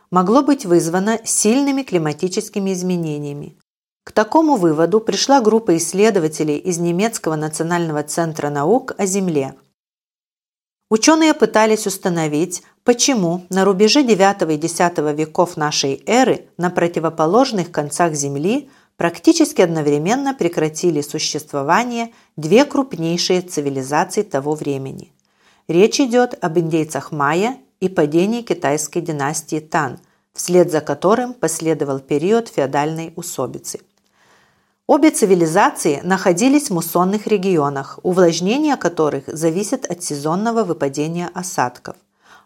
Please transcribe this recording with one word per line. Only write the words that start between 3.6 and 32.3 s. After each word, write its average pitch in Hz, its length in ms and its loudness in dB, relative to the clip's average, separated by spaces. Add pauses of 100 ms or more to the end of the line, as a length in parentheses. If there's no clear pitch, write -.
К - 80 -20
такому 277 460 2
выводу 170 420 2
пришла 220 400 2
группа 214 380 2
исследователей 165 800 0
из 180 200 -4
Немецкого 170 600 -2
национального 156 680 -2
центра 156 460 -4
наук 170 480 0
о 202 80 -2
Земле. 180 500 -2 (1300)
Учёные 311 440 4
пытались 220 540 2
установить, 170 760 -2 (200)
почему 208 680 0
на 190 140 0
рубеже 214 400 4
девятого 196 480 4
и 151 60 0
десятого 165 560 -2
веков 156 420 -2
нашей 147 500 -2
эры 220 520 2
на 175 120 -2
противоположных 170 1000 0
концах 151 420 -2
Земли 147 560 -4 (280)
практически 226 640 2
одновременно 170 720 0
прекратили 160 680 -2
существование 165 1120 -4 (240)
две 170 300 4
крупнейшие 175 760 -2
цивилизации 147 800 -2
того 147 340 -4
времени. 139 560 -8 (560)
Речь 190 320 4
идёт 247 420 2
об 170 160 -2
индейцах 156 540 -2
майя 165 460 0 (220)
и 185 100 -2
падении 185 520 0
китайской 156 600 -2
династии 151 580 -4
Тан, 151 400 -4 (340)
вслед 175 380 2
за 156 100 0
которым 226 520 0
последовал 156 680 -2
период 185 480 -2